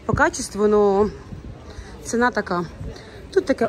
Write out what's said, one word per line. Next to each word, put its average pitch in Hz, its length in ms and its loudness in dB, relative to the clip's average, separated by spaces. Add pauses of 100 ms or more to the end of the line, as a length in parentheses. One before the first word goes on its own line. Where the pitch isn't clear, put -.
по - 80 0
качеству, 214 560 2
но 202 420 4 (920)
ціна 240 260 2
така. 185 340 -2 (720)
Тут 381 100 4
таке 240 240 2